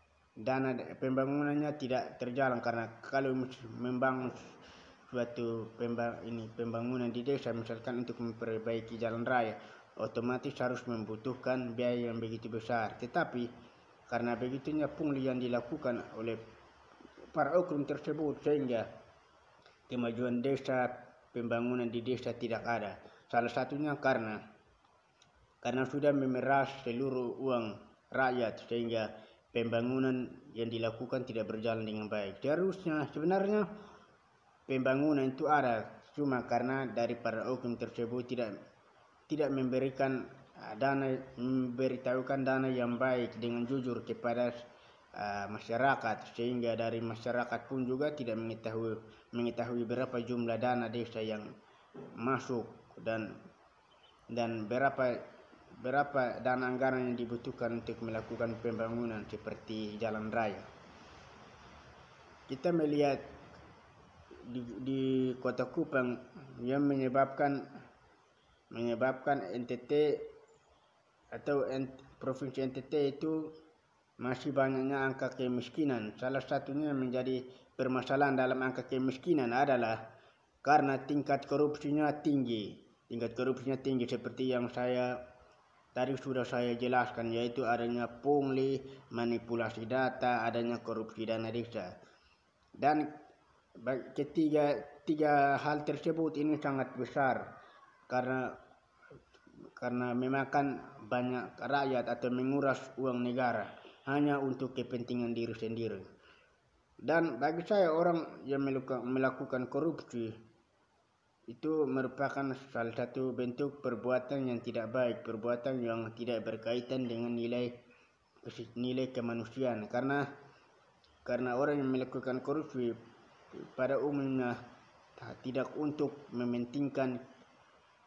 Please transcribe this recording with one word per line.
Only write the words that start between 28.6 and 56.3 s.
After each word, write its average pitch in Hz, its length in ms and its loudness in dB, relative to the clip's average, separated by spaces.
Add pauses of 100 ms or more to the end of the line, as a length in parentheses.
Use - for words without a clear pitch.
sehingga 117 480 0 (400)
pembangunan 123 720 2 (320)
yang 117 160 -2
dilakukan 117 480 -2
tidak 110 320 -4
berjalan 110 320 0
dengan 107 240 -4
baik. 98 320 -4
Seharusnya, 160 720 0
sebenarnya 196 560 2 (920)
pembangunan 135 600 4
itu 131 240 0
ada, 127 640 2
cuma 135 320 0
karena 127 400 2
dari 117 320 0
para 110 320 -2
oknum 123 260 -2
tersebut 120 540 -4
tidak, 117 260 -2 (680)
tidak 147 240 0
memberikan, 131 720 2 (320)
ah, 107 220 -10
dana, 135 340 2 (240)
memberitahukan 127 1120 0
dana 131 240 4
yang 123 260 2
baik 120 460 2
dengan 120 260 0
jujur 123 400 -2
kepada, 120 480 0 (580)
ah, 101 380 -4
masyarakat, 117 840 0
sehingga 120 460 0
dari 113 240 0
masyarakat 117 640 -2
pun 131 160 -2
juga 135 320 0
tidak 117 240 -2
mengetahui, 113 580 -4 (380)
mengetahui 120 480 0
berapa 123 400 -2
jumlah 117 340 0
dana 120 300 2
desa 113 320 -4
yang 107 240 -4 (720)
masuk 123 480 -2 (400)
dan, 110 320 -2 (960)
dan 117 380 -2
berapa, 127 500 2 (640)
berapa 131 560 2